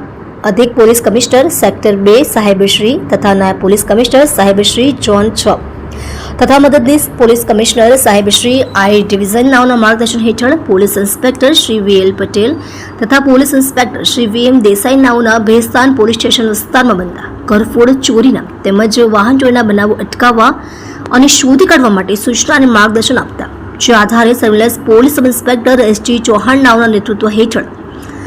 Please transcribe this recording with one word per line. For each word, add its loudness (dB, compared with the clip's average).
અધિક 0
પોલીસ 4
કમિશનર 0
સેક્ટર -2
બે 4
સાહેબ 0
શ્રી 0
તથા 0
નાયબ -2
પોલીસ 0
કમિશનર 2
સાહેબ 0
શ્રી 0
ઝોન 0
છ -4
તથા 2
મદદનીશ 2
પોલીસ 2
કમિશનર 2
સાહેબ 0
શ્રી 0
આઈ 2
ડિવિઝન 0
નાઓના 2
માર્ગદર્શન 0
હેઠળ 0
પોલીસ 0
ઇન્સ્પેક્ટર 0
શ્રી -2
વી 2
એલ 2
પટેલ -4
તથા 0
પોલીસ 2
ઇન્સ્પેક્ટર -2
શ્રી -2
વી 0
એમ 4
દેસાઈ 2
નાઓના 2
ભેસ્તાન 2
પોલીસ 0
સ્ટેશન -2
વિસ્તારમાં 0
બનતા -10
ઘરફોડ 2
ચોરીના 2
તેમજ 0
વાહન 2
ચોરીના 2
બનાવો 0
અટકાવવા 0
અને 4
શોધી 2
કાઢવા 4
માટે -2
સૂચના -2
અને 4
માર્ગદર્શન 2
આપતા, -8
જે 0
આધારે 2
સર્વેલન્સ 0
પોલીસ 2
સબ 0
ઇન્સ્પેક્ટર 0
એસ 0
ટી -2
ચૌહાણ 0
નાઓના 2
નેતૃત્વ -2
હેઠળ -2